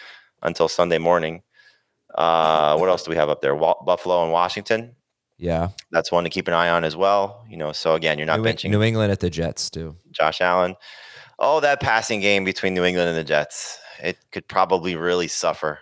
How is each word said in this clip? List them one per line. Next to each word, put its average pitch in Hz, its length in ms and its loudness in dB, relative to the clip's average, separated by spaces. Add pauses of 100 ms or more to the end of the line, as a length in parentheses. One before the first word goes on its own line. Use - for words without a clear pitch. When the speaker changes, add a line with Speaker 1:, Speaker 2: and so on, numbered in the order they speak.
(420)
Speaker 1:
until 85 260 0
Sunday 87 300 2
morning. 82 460 0 (720)
Uh, 80 640 4
what 87 120 2
else 87 140 0
do - 80 -12
we 82 60 -2
have 76 120 2
up 73 120 -2
there? 69 140 2
Wa-, 80 280 0
Buffalo 90 400 0
and 82 80 -2
Washington. 104 640 -2 (420)
Speaker 2:
Yeah. 85 320 -2 (220)
Speaker 1:
That's 82 200 0
one 87 120 2
to 85 60 -2
keep 90 180 -4
an 87 60 -2
eye 85 160 4
on 85 140 2
as 78 120 -2
well. 98 540 0
You 85 80 -16
know, 76 160 -6
so 80 200 0
again, 80 240 0
you're 76 80 -4
not 80 140 0
Speaker 2:
New 110 80 0
En-, 80 80 0
Speaker 1:
benching - 160 -8
Speaker 2:
New 104 100 2
England 110 300 2
at 98 80 -2
the 87 100 -2
Jets, 82 400 -6
too. 80 260 -10 (160)
Speaker 1:
Josh 78 280 -2
Allen. 90 360 2 (640)
Oh, 151 200 2
that 143 220 2
passing 110 400 0
game 98 240 2
between 95 280 -2
New 90 120 2
England 90 240 2
and 82 80 -2
the 80 60 -2
Jets. 76 540 -2 (240)
It 85 160 -6 (140)
could - 160 -10
probably 92 480 0
really 87 320 0
suffer 78 540 -2